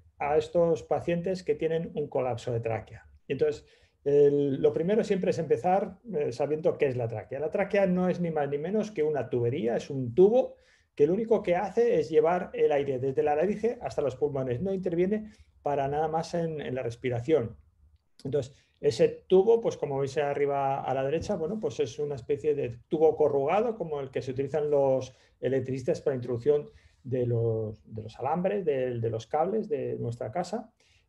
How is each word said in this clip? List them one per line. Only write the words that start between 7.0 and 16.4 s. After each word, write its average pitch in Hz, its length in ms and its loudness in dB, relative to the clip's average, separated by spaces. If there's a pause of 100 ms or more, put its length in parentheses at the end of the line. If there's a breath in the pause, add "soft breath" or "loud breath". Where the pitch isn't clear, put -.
tráquea. 113 320 -8
La 156 120 -4
tráquea 202 340 2
no 180 240 2
es 165 100 -2
ni 170 120 -2
más 147 180 -2
ni 143 80 -4
menos 202 320 -2
que 151 140 -2
una 143 260 -2
tubería, 135 460 0
es - 160 -6
un 127 240 -6
tubo 226 400 6 (400 soft breath)
que 147 100 4
lo 160 80 4
único 220 300 0
que 175 120 2
hace 202 440 2
es 147 100 -2
llevar 165 440 2
el 156 180 4
aire 139 260 0
desde 135 240 -2
la 147 140 2
laringe 208 460 0
hasta 143 200 -6
los 135 140 0
pulmones. 131 440 -2
No 190 140 -2
interviene 185 580 -2 (300 loud breath)
para 139 260 0
nada 147 200 0
más 160 260 -4
en, 165 260 -2